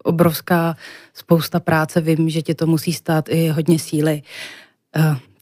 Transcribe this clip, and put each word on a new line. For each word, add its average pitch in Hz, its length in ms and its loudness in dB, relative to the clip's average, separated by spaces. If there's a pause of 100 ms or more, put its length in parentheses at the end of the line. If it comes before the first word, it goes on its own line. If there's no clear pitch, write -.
obrovská 165 720 2 (380)
spousta - 460 0
práce, 160 400 0
vím, 160 300 0
že 156 120 -4
tě 160 120 -4
to 160 120 -2
musí 160 260 0
stát 156 360 -2
i 165 200 0
hodně 160 300 2
síly. 151 440 -2 (760)
Eh, 156 200 2 (260)